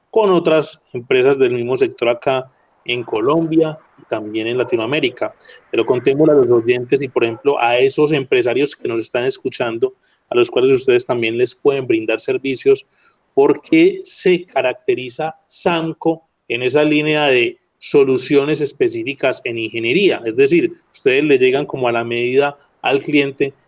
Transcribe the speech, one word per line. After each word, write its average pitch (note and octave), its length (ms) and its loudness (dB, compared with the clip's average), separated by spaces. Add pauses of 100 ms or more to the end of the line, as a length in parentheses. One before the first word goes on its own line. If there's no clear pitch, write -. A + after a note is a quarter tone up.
(100)
con G#3+ 200 2
otras D#3+ 520 0 (100)
empresas C3 460 2
del B2 140 -4
mismo B2 240 -4
sector A#2+ 320 -2
acá C3 420 -2 (340)
en B2 180 -4
Colombia D#3 760 0 (200)
y - 60 -20
también A2 420 -6
en A#2+ 120 -2
Latinoamérica. A#2 760 -2 (360)
Pero A2+ 140 0
contémosle C3+ 480 2
a D3 40 4
los B2 140 6
oyentes B2 520 2
y, C3 60 -6
por A#2+ 160 -2
ejemplo, A#2 340 -2
a A#2+ 180 2
esos C#3+ 360 0
empresarios B2+ 640 0
que - 140 -8
nos A2+ 120 -4
están A#2+ 240 -4
escuchando, B2+ 680 -4 (360)
a - 40 -4
los A#2+ 160 4
cuales B2+ 220 2
ustedes A#2+ 320 2
también A#2 320 -2
les B2 180 -2
pueden C#3 320 -2
brindar A2 340 -2
servicios, C3 680 -2 (480)
¿por G#4 280 2
qué F#4+ 420 2
se F3+ 400 -2
caracteriza B2+ 920 -4 (100)
Samco E3 800 -4 (240)
en A#2+ 140 -4
esa C#3+ 220 2
línea D3+ 420 0
de A#2+ 300 0 (220)
soluciones C#3 840 2
específicas B2+ 840 -2
en A#2+ 120 -8
ingeniería? A2+ 720 0
Es A2 100 -4
decir, C#3 380 2 (180)
ustedes C3+ 320 0
le C#3+ 140 4
llegan B2+ 260 2
como B2+ 240 -4
a A#2 40 0
la A#2 120 -2
medida B2 540 -2 (240)
al C3+ 200 0
cliente C#3 520 -2 (140)